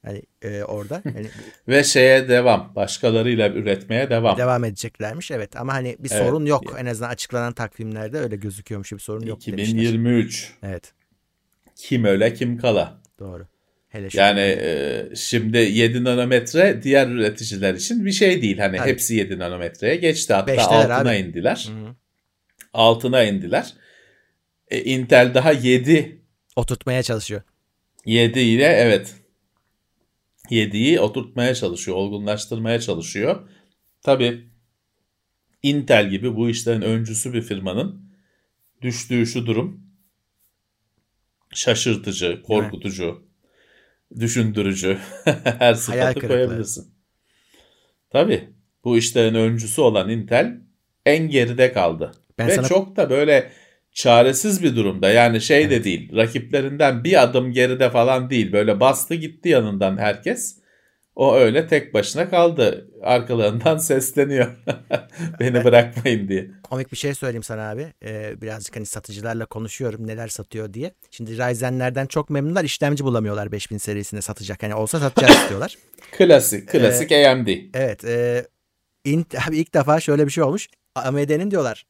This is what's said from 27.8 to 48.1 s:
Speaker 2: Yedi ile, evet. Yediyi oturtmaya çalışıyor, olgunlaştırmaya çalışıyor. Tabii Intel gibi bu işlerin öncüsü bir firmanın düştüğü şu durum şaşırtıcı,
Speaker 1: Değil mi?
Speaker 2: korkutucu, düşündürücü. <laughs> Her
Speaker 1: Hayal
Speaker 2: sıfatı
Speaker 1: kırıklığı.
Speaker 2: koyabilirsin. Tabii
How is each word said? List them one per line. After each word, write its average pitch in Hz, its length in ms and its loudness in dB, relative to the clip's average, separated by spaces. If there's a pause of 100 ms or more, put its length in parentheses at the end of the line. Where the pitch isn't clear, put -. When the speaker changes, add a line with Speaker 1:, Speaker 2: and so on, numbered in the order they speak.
Speaker 2:
Yedi 117 340 4
ile, 120 260 4
evet. 113 500 4 (1300)
Yediyi 110 500 0
oturtmaya 120 560 -2
çalışıyor, 92 420 -6
olgunlaştırmaya 104 840 -4
çalışıyor. 107 680 -6 (520)
Tabii 123 460 0 (1160)
Intel 131 460 2
gibi 113 260 -4
bu 117 140 -2
işlerin 117 320 -2
öncüsü 113 520 -4
bir 117 80 -2
firmanın 98 720 -8 (680)
düştüğü 123 440 -2
şu 117 200 -6
durum 117 360 -4 (1700)
şaşırtıcı, 104 720 -2
Speaker 1:
Değil 87 140 -2
mi? - 40 -20
Speaker 2:
korkutucu, 98 840 -6 (920)
düşündürücü. 104 800 -2 (140)
<laughs> - 120 -18
Her 147 100 2 (200)
Speaker 1:
Hayal 120 220 4
Speaker 2:
sıfatı 123 380 -2
Speaker 1:
kırıklığı. 131 140 -8
Speaker 2:
koyabilirsin. 120 680 -4 (1160)
Tabii 147 400 0 (340)